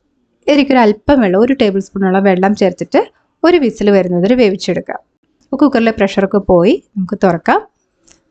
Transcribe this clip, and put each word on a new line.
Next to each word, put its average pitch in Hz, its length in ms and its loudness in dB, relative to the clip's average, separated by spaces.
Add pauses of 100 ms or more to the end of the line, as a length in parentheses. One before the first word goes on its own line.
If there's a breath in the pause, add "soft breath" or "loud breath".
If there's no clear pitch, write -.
(460)
ഇതിലേക്ക് 277 280 0
ഒരു 254 100 2
അല്പം 214 380 0
വെള്ളം, 190 220 0
ഒരു 262 160 0
ടേബിൾ 196 260 -2
സ്പൂണോളം 190 420 -2
വെള്ളം 190 320 0
ചേർത്തിട്ട് 185 400 -2 (460)
ഒരു 349 180 4
വിസിൽ 202 320 -2
വരുന്നത് 180 300 0
വരെ 247 160 0
വേവിച്ചെടുക്കാം. 190 580 -4 (440)
അപ്പോൾ - 180 -8
കുക്കറിലെ 226 360 2
പ്രഷറൊക്കെ 196 420 -2 (100)
പോയി 180 220 4 (240)
നമുക്ക് 190 280 -6
തുറക്കാം. 190 360 0 (720)